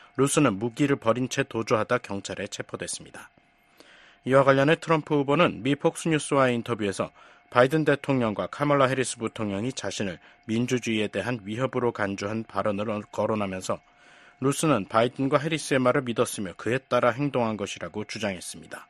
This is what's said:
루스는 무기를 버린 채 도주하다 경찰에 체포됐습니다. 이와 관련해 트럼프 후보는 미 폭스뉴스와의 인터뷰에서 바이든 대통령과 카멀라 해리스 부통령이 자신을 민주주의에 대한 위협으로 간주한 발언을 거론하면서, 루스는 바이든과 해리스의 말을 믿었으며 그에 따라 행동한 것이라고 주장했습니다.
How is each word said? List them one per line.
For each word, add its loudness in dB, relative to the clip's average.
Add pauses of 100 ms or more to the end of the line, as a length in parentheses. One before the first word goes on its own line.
(160)
루스는 4
무기를 0
버린 0
채 -2
도주하다 0
경찰에 -8
체포됐습니다. -12 (960)
이와 6
관련해 6
트럼프 0
후보는 2
미 2
폭스뉴스와의 2
인터뷰에서 -4 (400)
바이든 6
대통령과 0
카멀라 2
해리스 -2
부통령이 -4
자신을 -8 (240)
민주주의에 -2
대한 -4
위협으로 -2
간주한 -4
발언을 -4
거론하면서, -4 (600)
루스는 2
바이든과 2
해리스의 -2
말을 2
믿었으며 -4
그에 -2
따라 2
행동한 -2
것이라고 -8
주장했습니다. -10